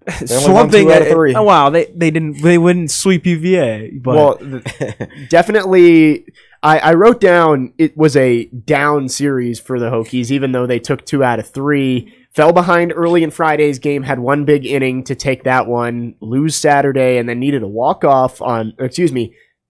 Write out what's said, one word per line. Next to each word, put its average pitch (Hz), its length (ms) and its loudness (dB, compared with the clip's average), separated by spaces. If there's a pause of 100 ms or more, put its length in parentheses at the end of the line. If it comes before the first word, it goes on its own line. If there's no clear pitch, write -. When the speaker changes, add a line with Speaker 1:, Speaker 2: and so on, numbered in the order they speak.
Speaker 1:
They 123 300 -6
only 143 180 2
won 202 160 4
Speaker 2:
slumping. 202 180 6
Speaker 1:
two - 60 6
out 156 100 6
of 147 40 2
Speaker 2:
uh, 151 40 2
Speaker 1:
three. 156 240 2
Speaker 2:
oh, 220 80 0
wow, 160 260 4
they, 165 160 0 (100)
they 170 160 0
didn't, 151 300 -6
they 175 160 4
wouldn't 170 340 0
sweep 190 340 -2
U 175 140 0
V 185 180 0
A. 110 340 -4 (100)
But 127 140 -2
Speaker 3:
Well, 147 220 4
th-, 127 560 -12 (200)
Speaker 1:
<laughs> 139 160 -18
Speaker 3:
definitely. 170 960 4 (360)
I, 156 180 2
I 160 160 2
wrote 214 260 2
down 165 560 2
it 156 180 0
was 151 220 0
a 123 300 0
down 143 600 -2
series 123 540 -4
for 127 180 -6
the 117 100 -4
Hokies, 117 400 -4
even 135 220 -2
though 123 160 -2
they 123 120 -2
took 131 260 -6
two 139 180 -2
out 120 160 0
of 107 80 -12
three. 135 680 -4 (200)
Fell 156 180 4
behind 175 440 0
early 170 280 0
in 156 80 -4
Friday's 151 480 -2
game, 143 240 -4
had 131 160 -4
one 139 260 -2
big 143 200 2
inning 131 400 -4
to 135 100 -8
take 131 300 -6
that 127 220 0
one, 120 520 -6
lose 135 360 -4
Saturday, 139 640 0
and 120 100 -4
then 120 120 -6
needed 135 240 -2
a 98 40 -8
walk-off 131 720 0
on, 113 360 -4
excuse 135 340 -2
me, 120 220 -6 (360)